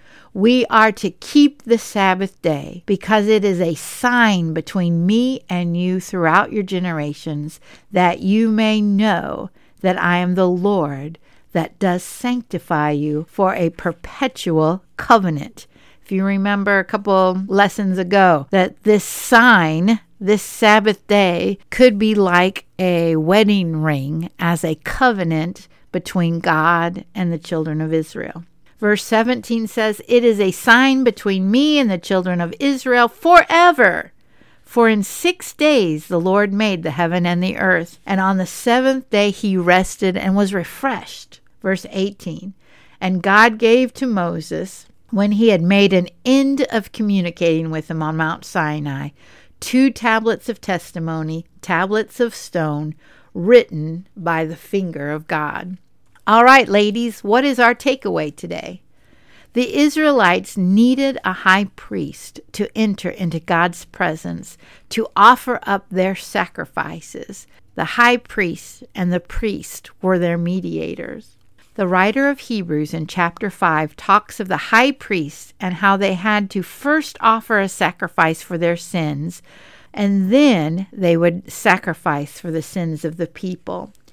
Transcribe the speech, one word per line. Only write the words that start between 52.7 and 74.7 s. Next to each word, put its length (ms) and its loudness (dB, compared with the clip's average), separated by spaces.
written 760 2
by 260 -2
the 140 -8
finger 540 -6
of 160 -8
God." 500 -6
All 160 6
right, 240 8
ladies, 560 0
what 220 2
is 140 0
our 160 4
takeaway 600 -4
today? 460 -12
The 240 -2
Israelites 800 2
needed 640 2
a 80 -2
high 460 2
priest 640 -12
to 240 -6
enter 340 -2
into 300 -6
God's 460 -2
presence 720 -8
to 260 -4
offer 480 4
up 260 -4
their 240 0
sacrifices. 1300 -10
The 100 -4
high 320 2
priest 640 -8
and 200 -2
the 80 -2
priest 680 -8
were 180 0
their 180 0
mediators. 1000 -8
The 120 -2
writer 400 0
of 120 -2
Hebrews 540 -6
in 140 -8
chapter 420 -4
five 460 -2
talks 460 -2
of 80 -8
the 240 -4